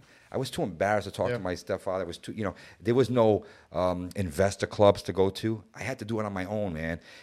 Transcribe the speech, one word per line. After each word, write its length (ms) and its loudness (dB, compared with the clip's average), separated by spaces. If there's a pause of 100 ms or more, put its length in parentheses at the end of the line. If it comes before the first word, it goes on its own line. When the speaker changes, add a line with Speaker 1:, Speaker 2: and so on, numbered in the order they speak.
(320)
Speaker 1:
I 60 -4
was 120 -6
too 120 -6
embarrassed 440 0
to 60 -8
talk 160 -2
Speaker 2:
Yeah. 80 -2
Speaker 1:
to 60 -8
my 120 -4
stepfather. 500 -4
I 20 -8
was 120 -10
too, 140 -12
you 120 -6
know, 100 -4 (260)
there 140 2
was 160 4
no, 340 6 (280)
um, 440 0
investor 500 0
clubs 360 6
to 100 -6
go 180 2
to. 320 -4 (120)
I 80 -12
had 180 -6
to 40 -10
do 160 -4
it 60 -4
on 60 -8
my 140 -6
own, 280 -4
man. 240 -4 (240)